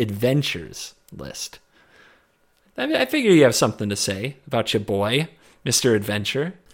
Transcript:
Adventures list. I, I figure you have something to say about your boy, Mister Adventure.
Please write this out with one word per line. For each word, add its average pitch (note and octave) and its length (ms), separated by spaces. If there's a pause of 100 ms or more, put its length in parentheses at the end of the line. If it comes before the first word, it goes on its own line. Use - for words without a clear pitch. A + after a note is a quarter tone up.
Adventures A2+ 920 (180)
list. - 460 (1200)
I, D4 240
I C4 40
figure B3+ 260
you D#3+ 100
have A#2+ 120
something A2 340
to G2+ 80
say G2+ 400 (100)
about A#2+ 260
your A2 80
boy, G#2+ 480 (360)
Mister B2 320
Adventure. G#2 580 (200)